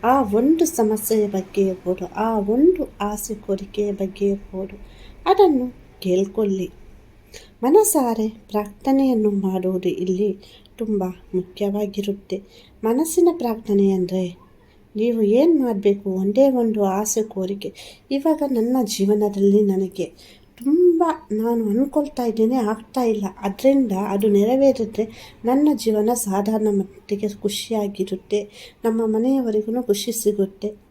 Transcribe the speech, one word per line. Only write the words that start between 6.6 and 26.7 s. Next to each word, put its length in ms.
ಮನಸಾರೆ 680
ಪ್ರಾರ್ಥನೆಯನ್ನು 920
ಮಾಡುವುದು 600
ಇಲ್ಲಿ 300
ತುಂಬ 280
ಮುಖ್ಯವಾಗಿರುತ್ತೆ. 1040
ಮನಸ್ಸಿನ 520
ಪ್ರಾರ್ಥನೆ 560
ಅಂದರೆ 300
ನೀವು 240
ಏನು 240
ಮಾಡಬೇಕು, 580
ಒಂದೇ 380
ಒಂದು 260
ಆಸೆ 360
ಕೋರಿಕೆ. 440
ಇವಾಗ 300
ನನ್ನ 260
ಜೀವನದಲ್ಲಿ 760
ನನಗೆ 420
ತುಂಬ 460
ನಾನು 320
ಅಂದ್ಕೊಳ್ತಾ 600
ಇದ್ದೇನೆ, 320
ಆಗ್ತಾ 380
ಇಲ್ಲ, 200
ಅದರಿಂದ 520
ಅದು 220
ನೆರವೇರಿದ್ರೆ 760
ನನ್ನ 340
ಜೀವನ 440
ಸಾಧಾರಣ 540